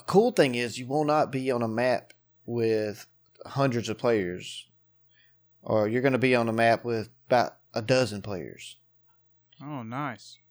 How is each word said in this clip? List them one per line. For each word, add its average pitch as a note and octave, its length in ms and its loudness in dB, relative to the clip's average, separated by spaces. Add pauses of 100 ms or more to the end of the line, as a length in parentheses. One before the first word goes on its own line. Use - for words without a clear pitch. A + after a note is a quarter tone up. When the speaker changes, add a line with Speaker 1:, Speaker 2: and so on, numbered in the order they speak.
Speaker 1:
cool A3 240 4
thing C#3 240 4
is A#2+ 240 -4
you B2+ 80 -10
will C#3+ 180 -2
not D3+ 280 2
be C3 180 -2
on A#2+ 120 0
a A#2 60 0
map A#2 440 0 (340)
with A2+ 600 0 (380)
hundreds A#2+ 440 0
of G#2+ 100 -4
players, G2 720 -2 (920)
or G#2+ 260 0
you're A#2+ 140 -2
gonna C3 160 2
be B2+ 180 2
on A#2 120 0
a A2+ 40 -2
map A2+ 320 4
with A2+ 260 -4 (160)
about - 320 2 (160)
a A#2+ 80 -2
dozen G#2+ 400 0
players. F2+ 560 -12 (840)
Speaker 2:
Oh, C#3+ 200 -10
nice. B2 560 -10 (120)